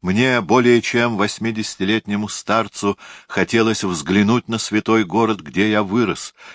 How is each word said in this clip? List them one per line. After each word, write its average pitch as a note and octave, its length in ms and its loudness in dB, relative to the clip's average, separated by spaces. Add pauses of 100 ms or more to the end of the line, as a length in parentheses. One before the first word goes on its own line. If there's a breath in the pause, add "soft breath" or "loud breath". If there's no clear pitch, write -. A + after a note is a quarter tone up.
Мне, A#2+ 400 2
более A#2+ 400 4
чем A#2+ 360 -2
восьмидесятилетнему G#2 1080 -4
старцу, G#2 720 -4 (300 loud breath)
хотелось A2 560 0
взглянуть G2+ 640 0
на A2+ 80 -4
святой A2 480 0
город, G#2+ 340 0
где D#2+ 300 -2
я G#2+ 120 2
вырос, G2 520 -2 (220 loud breath)